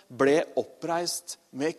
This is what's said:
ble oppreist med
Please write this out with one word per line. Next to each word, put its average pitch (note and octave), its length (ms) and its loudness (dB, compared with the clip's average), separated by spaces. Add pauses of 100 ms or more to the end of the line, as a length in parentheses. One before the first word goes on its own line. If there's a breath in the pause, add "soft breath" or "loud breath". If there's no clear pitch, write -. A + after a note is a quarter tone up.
ble C#3 360 2 (180)
oppreist - 800 -6 (180)
med D3+ 220 -2